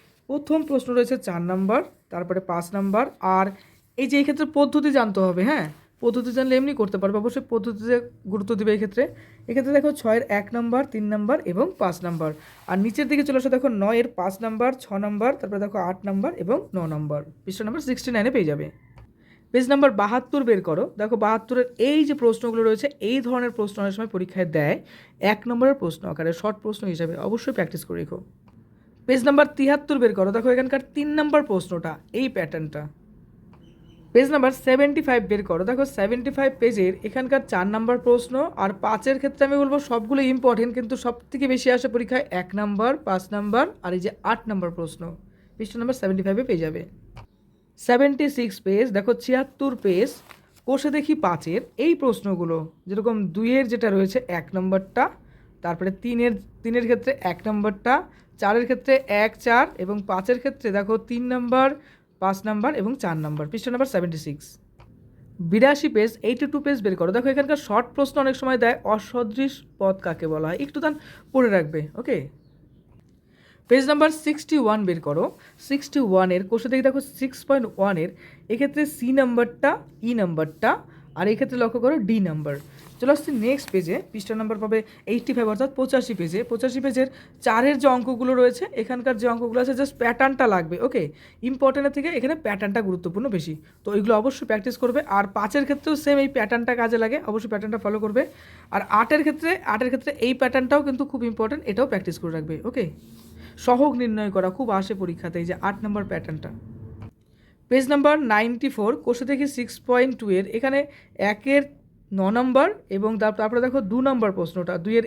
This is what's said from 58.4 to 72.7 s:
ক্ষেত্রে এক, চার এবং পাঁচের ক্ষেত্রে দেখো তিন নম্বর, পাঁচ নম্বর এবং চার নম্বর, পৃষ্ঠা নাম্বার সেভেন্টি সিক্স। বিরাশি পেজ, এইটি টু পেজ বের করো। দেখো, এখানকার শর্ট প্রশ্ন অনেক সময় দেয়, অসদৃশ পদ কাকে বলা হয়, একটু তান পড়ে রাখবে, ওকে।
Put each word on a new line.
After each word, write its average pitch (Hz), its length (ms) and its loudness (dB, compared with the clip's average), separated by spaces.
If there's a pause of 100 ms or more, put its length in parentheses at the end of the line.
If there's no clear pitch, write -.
ক্ষেত্রে 254 280 2 (300)
এক, 220 160 2
চার 247 260 6 (120)
এবং 190 180 -4 (120)
পাঁচের 196 320 0
ক্ষেত্রে 262 320 -6
দেখো 202 220 0 (140)
তিন 240 200 -4
নম্বর, 254 400 2 (540)
পাঁচ 190 240 0
নম্বর 214 300 0
এবং 214 200 -2
চার 165 220 -4
নম্বর, 151 300 -4
পৃষ্ঠা 226 240 -6
নাম্বার 254 220 0
সেভেন্টি 170 260 -2
সিক্স। 147 260 -10 (920)
বিরাশি 262 500 4
পেজ, 226 220 2 (120)
এইটি 247 240 -2
টু 294 140 -4
পেজ 285 200 0
বের 190 160 0
করো। 175 140 0
দেখো, 247 180 0
এখানকার 285 360 2
শর্ট 220 280 0
প্রশ্ন 269 280 0
অনেক 269 140 0
সময় 262 280 0
দেয়, 233 220 2
অসদৃশ 233 680 -2 (240)
পদ 190 240 0
কাকে 165 260 -6
বলা 156 220 -2
হয়, 175 120 -4
একটু 285 200 -8
তান 302 120 0 (360)
পড়ে 254 200 4
রাখবে, 165 300 0 (180)
ওকে। 240 200 -4 (1500)